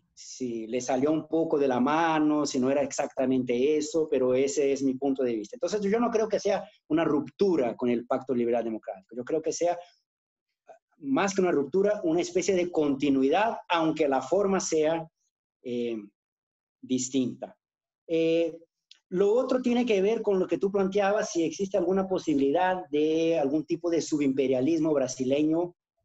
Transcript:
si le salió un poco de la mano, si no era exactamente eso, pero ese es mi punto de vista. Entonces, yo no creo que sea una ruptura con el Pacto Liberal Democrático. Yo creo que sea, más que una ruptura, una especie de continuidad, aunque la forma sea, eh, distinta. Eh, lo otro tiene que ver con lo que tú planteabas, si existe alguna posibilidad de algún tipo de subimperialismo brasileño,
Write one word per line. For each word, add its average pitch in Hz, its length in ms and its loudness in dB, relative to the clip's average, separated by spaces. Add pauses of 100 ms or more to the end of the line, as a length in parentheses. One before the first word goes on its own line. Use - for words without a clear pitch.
(140)
si 117 540 -10
le 123 140 -4
salió 139 300 0
un 156 180 -2
poco 165 280 0
de 139 120 2
la 123 100 0
mano, 151 640 2
si 143 140 -4
no 127 100 2
era 143 120 2
exactamente 131 960 0
eso, 156 340 -2
pero 127 220 2
ese 139 400 2
es 135 100 -4
mi 131 120 0
punto 139 280 -2
de 120 120 0
vista. 104 200 -8
Entonces, 196 260 -4
yo 202 200 0
no 240 100 0
creo 220 160 0
que 190 140 -2
sea 196 260 -2 (220)
una 160 160 2
ruptura 147 720 0
con 123 120 -2
el 120 160 0
Pacto 131 300 -4
Liberal 117 300 0
Democrático. 110 500 -10
Yo 123 80 -8
creo 156 180 -4
que 156 120 -4
sea, 170 260 -2 (1160)
más 160 360 0
que 190 80 0
una 180 100 2
ruptura, 190 520 0
una 170 180 0
especie 185 340 0
de 175 160 0
continuidad, 147 840 2 (120)
aunque 160 400 0
la 131 120 2
forma 196 380 0
sea, 160 480 0 (560)
eh, 120 340 -4 (840)
distinta. 123 720 -4 (520)
Eh, 165 500 0 (520)
lo 202 240 2
otro 254 280 2
tiene 240 240 2
que 208 160 2
ver 220 200 2
con 196 180 2
lo 180 80 0
que 170 100 -2
tú 190 140 -2
planteabas, 196 600 0
si 170 120 0
existe 196 340 -2
alguna 190 280 0
posibilidad 170 840 0
de 160 500 2
algún 147 260 0
tipo 170 240 -2
de 165 120 2
subimperialismo 143 920 2
brasileño, 147 800 0 (320)